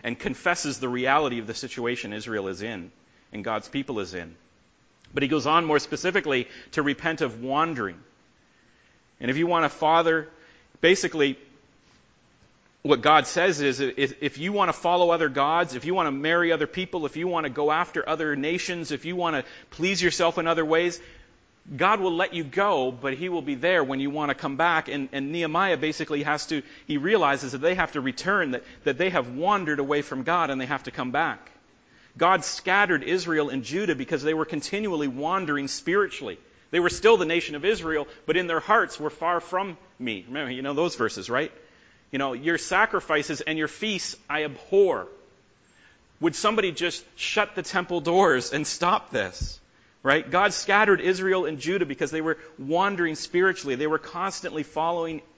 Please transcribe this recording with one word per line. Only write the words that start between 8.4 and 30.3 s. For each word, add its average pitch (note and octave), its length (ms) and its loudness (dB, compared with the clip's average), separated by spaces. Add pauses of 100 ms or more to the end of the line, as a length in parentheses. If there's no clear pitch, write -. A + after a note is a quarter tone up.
And - 100 -4
if C3 80 0
you E3+ 120 0
want E3+ 160 2
a D3 40 2
father, D#3+ 600 2 (520)
basically E3 560 2 (1500)
what C#3+ 180 2
God D3 260 6
says E3+ 340 2
is, C3+ 200 0
if, C#3 420 -2
if C#3 160 -4
you F3 140 -4
want G3+ 160 2
to D#3+ 40 2
follow F3 380 4
other E3 180 2
gods, C#3+ 460 0
if B2+ 100 -8
you E3+ 100 -2
want F3+ 120 2
to C#3+ 60 -2
marry E3 400 2
other D3+ 160 0
people, F3+ 380 -6
if C3+ 100 -10
you E3 100 -4
want E3+ 160 -2
to D3 80 -4
go D3 220 0
after D#3+ 360 -2
other D#3 280 -2
nations, E3 560 -4
if C3+ 120 -8
you F3 120 -6
want E3+ 180 -2
to C3+ 100 -2 (260)
please F3+ 300 -2
yourself E3+ 380 2
in E3 80 -2
other E3 180 2
ways, E3+ 360 0 (760)
God G3 240 4
will F#3 140 0
let F3+ 180 0
you E3+ 100 -4
go, D3+ 480 0
but B2+ 240 -4
he E3+ 140 -6
will E3+ 140 -4
be C#3 120 -4
there D#3+ 300 2
when C3+ 160 -2
you C#3 80 -2
want D3 220 -2
to C3+ 40 -2
come C#3 220 -6
back. D#3+ 320 2
And, C#3 240 -6
and C#3 180 -4
Nehemiah E3+ 460 0
basically D3+ 460 -4
has D3 240 -2
to, D3 160 -4 (240)
he D3+ 100 -2
realizes C#3+ 560 2
that C3+ 80 -6
they E3+ 140 2
have F3 180 -2
to D3+ 80 -4
return, D3+ 520 0
that, B2 120 -4 (200)
that C#3 120 0
they F3+ 140 0
have C#3 180 0
wandered D#3 500 0
away C#3+ 220 0
from C3+ 220 -6
God E3 260 2